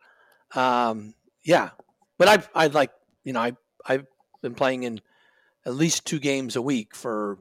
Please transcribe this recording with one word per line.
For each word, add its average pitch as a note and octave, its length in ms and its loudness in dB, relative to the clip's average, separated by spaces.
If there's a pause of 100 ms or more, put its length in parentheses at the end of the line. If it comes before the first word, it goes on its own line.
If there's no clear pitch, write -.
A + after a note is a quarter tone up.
(540)
um, A#2+ 600 0 (300)
yeah. D3 260 2 (480)
But F3+ 100 6
I've, G#3 260 4
I've, D#3 200 2
like, C#3+ 160 2 (340)
you C3 80 -8
know, A#2+ 80 -2
I, B2 120 -2 (340)
I've C#3 200 -2 (360)
been A#2+ 120 -8
playing C3 300 0
in A2+ 160 -8 (640)
at B2 100 -6
least D#3 300 0
two E3 140 -4
games C3+ 380 -4
a B2 60 -2
week B2+ 340 -4
for G#2+ 440 -6